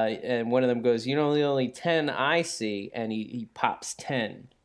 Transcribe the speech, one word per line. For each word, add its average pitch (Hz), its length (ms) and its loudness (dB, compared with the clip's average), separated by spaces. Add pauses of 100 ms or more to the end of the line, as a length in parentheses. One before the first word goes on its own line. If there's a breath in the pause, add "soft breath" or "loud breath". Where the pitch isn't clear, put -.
(240)
and 117 260 -2
one 127 140 4
of 123 60 4
them 120 120 0
goes, 117 240 2
"You 139 120 0
know, 147 180 2
the 147 80 4
only 139 240 2
ten 156 420 0
I 151 340 2
see," 104 500 -4
and 113 180 -4
he, 110 140 -4
he 117 280 -8
pops - 420 -2
ten 123 520 -4 (180)